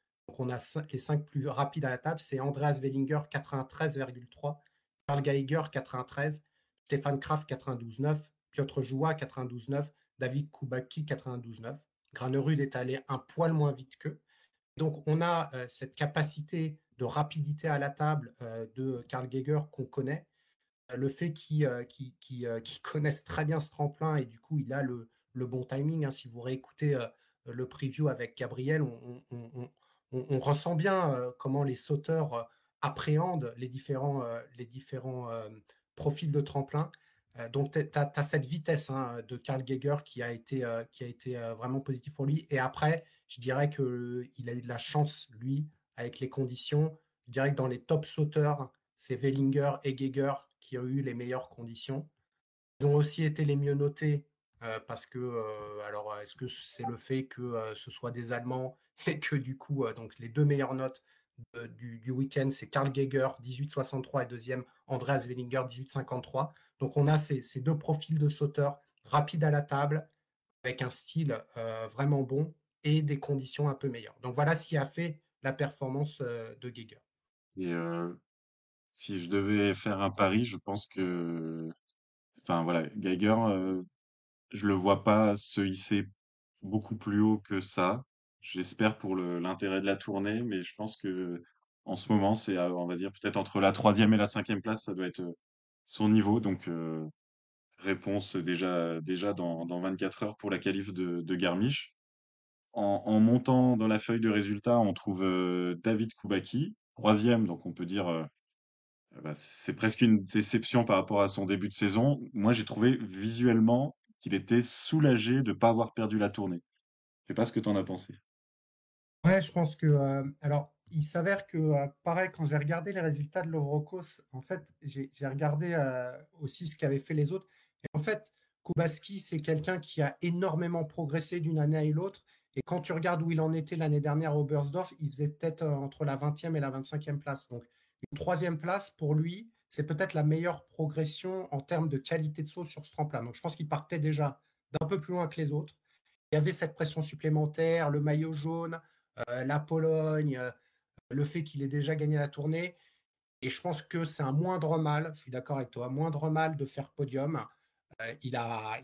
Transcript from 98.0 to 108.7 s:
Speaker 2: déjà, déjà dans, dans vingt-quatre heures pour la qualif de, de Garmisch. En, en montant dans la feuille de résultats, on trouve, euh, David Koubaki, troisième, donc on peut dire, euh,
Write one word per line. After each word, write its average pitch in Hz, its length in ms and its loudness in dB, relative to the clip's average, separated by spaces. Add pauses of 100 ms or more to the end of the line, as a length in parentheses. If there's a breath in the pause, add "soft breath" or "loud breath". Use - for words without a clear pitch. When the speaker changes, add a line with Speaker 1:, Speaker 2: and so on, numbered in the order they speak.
Speaker 2:
déjà, 85 640 0
déjà 92 320 -2
dans, 87 320 -4
dans 87 160 -4
vingt-quatre 92 420 -2
heures 107 140 -4
pour 101 140 -4
la 92 80 0
qualif 98 340 -2
de, 87 280 -2
de 82 140 -2
Garmisch. 92 580 0 (800)
En, 101 320 2
en 110 140 6
montant 127 580 8
dans 110 100 4
la 107 100 4
feuille 113 220 0
de 110 100 4
résultats, 104 500 4
on 101 140 4
trouve, 95 300 -2
euh, 90 600 2
David 113 300 0
Koubaki, 104 640 -2 (200)
troisième, 110 520 6
donc 85 180 -6
on 90 80 -6
peut 87 120 -8
dire, 92 220 -2
euh, 82 160 0 (920)